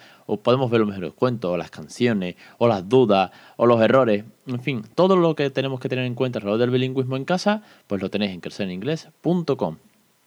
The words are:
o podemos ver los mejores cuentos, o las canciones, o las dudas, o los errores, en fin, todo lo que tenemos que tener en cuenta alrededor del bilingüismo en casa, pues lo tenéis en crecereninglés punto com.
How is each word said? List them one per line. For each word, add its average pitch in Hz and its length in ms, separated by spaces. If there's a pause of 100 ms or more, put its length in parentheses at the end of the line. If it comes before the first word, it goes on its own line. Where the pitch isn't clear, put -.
(260)
o 107 100
podemos 127 320
ver 113 120
los 107 80
mejores 92 240
cuentos, 120 400
o 87 40
las 82 140
canciones, 92 640 (240)
o 120 80
las 98 220
dudas, 104 420 (260)
o 117 100
los 117 140
errores, 110 440 (240)
en 123 100
fin, 123 240 (140)
todo 185 180
lo 165 220
que 139 140
tenemos 135 280
que 131 100
tener 127 180
en 120 100
cuenta 127 240
alrededor 104 180
del 123 120
bilingüismo 131 460
en 135 80
casa, 208 380 (240)
pues 98 160
lo 92 80
tenéis 101 220
en 85 80
crecereninglés 104 680 (100)
punto 160 360
com. 80 200 (500)